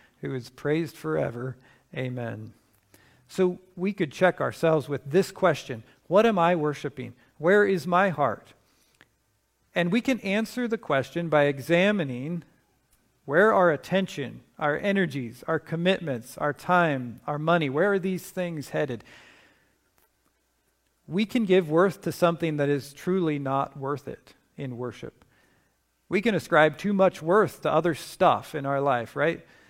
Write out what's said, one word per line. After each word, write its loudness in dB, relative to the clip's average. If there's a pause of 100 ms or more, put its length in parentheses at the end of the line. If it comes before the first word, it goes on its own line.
(220)
who -6
is -10
praised -4
forever. -6 (360)
Amen." -8 (760)
So -2 (160)
we -4
could -4
check 2
ourselves 0
with -4
this 0
question, -2 (240)
"What 4
am 2
I 4
worshiping? -4 (240)
Where 4
is 0
my 4
heart?" -2 (1200)
And 0
we 2
can -2
answer -4
the -4
question -2
by 4
examining 0 (840)
where 6
our 6
attention, -2 (160)
our 0
energies, -2
our 0
commitments, -2
our 0
time, 0
our -4
money, 2
where 2
are 0
these -4
things -8
headed? -4 (2000)
We -2
can -2
give 4
worth 2
to -4
something 0
that 0
is -2
truly -2
not -4
worth -6
it -14 (240)
in -10
worship. -12 (840)
We 0
can 2
ascribe 4
too -2
much 2
worth 2
to -2
other 2
stuff 0
in -6
our -2
life, -2
right? -2 (240)